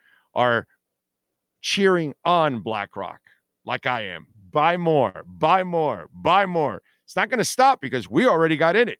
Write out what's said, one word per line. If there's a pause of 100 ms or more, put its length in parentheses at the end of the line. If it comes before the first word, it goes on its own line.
(360)
are (960)
cheering (100)
on
BlackRock (460)
like
I
am. (240)
Buy
more,
buy
more,
buy
more. (200)
It's
not
gonna
stop
because
we
already
got
in
it.